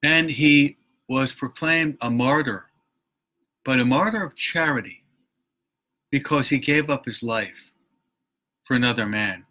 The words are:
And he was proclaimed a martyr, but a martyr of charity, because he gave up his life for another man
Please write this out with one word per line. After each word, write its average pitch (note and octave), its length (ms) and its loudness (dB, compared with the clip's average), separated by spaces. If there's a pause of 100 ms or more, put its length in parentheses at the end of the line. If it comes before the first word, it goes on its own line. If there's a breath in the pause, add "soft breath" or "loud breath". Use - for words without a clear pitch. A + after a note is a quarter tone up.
And D#3+ 260 2
he C#3+ 480 4 (320)
was C3 240 -2
proclaimed D#3 680 -2
a A#2+ 100 -4
martyr, B2 580 -2 (960)
but C3 140 2
a A#2+ 60 2
martyr F#3+ 380 2
of D#3 120 -10
charity, D3 680 -2 (1080)
because C#3+ 360 0
he C#3+ 120 0
gave D3 320 0
up C#3 140 -4
his - 180 -10
life A2+ 500 -6 (920)
for C3 100 -2
another A#2 320 0
man G#2 440 -4